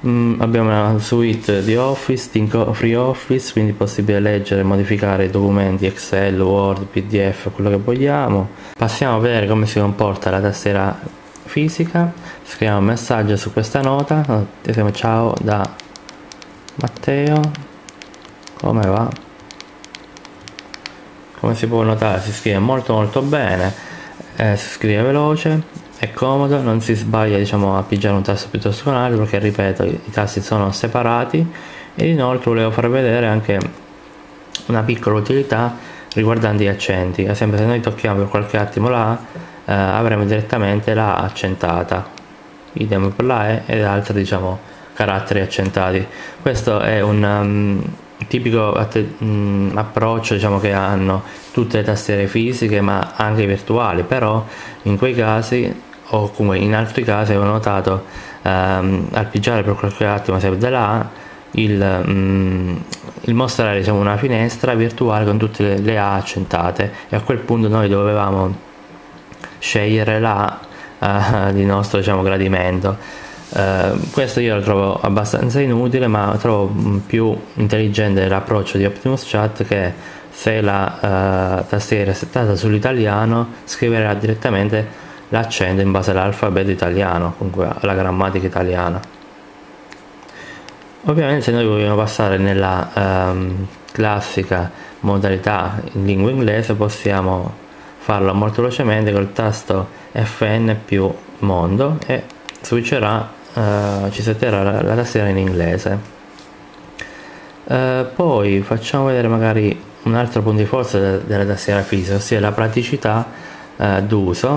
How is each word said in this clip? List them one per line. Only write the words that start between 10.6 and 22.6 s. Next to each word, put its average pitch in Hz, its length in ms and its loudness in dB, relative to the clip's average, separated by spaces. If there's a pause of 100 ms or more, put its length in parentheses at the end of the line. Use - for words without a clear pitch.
fisica. 170 680 0 (340)
Scriviamo 104 340 0
un 98 40 4
messaggio 110 520 0
su 104 160 -6
questa 113 280 -2
nota. 139 420 0 (400)
Scriviamo: 107 280 0
"Ciao 113 500 2
da 104 220 0 (1120)
Matteo, 143 680 0 (1160)
come 110 280 0
va?" 107 220 0 (2250)
Come 113 140 0
si 113 120 -2
può 113 160 2
notare, 110 400 2
si 104 100 -6
scrive 104 260 0
molto, 120 360 2